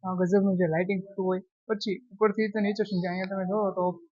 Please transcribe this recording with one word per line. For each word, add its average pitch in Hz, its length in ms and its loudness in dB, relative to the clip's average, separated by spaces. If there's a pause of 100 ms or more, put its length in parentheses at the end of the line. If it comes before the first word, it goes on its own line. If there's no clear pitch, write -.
અ, 185 120 -4
ગજબનું 190 420 4
જે 180 100 4
લાઇટિંગ 185 360 0
થતું 190 220 -6
હોય, 185 160 0 (260)
પછી 208 440 -4
ઉપરથી 214 360 2
તો 214 120 -2
નીચે 208 240 0
સુધી 185 240 -2
અહીંયા 185 180 -4
તમે 190 200 -4
જુઓ 202 260 0
તો 180 200 0 (240)